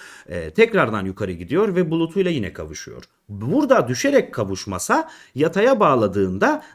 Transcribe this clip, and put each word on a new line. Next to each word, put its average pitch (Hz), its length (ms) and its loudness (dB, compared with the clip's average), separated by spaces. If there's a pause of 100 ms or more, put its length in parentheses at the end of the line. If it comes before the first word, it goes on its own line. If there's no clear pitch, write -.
(280)
Ee, 80 220 -8
tekrardan 151 540 2
yukarı 95 280 -6
gidiyor 151 440 -2
ve 180 140 0
bulutuyla 165 400 -2
yine 110 220 -4
kavuşuyor. 78 520 -14 (240)
Burada 170 600 2
düşerek 254 460 0
kavuşmasa 101 760 -2 (240)
yataya 190 460 2
bağladığında 107 840 2 (100)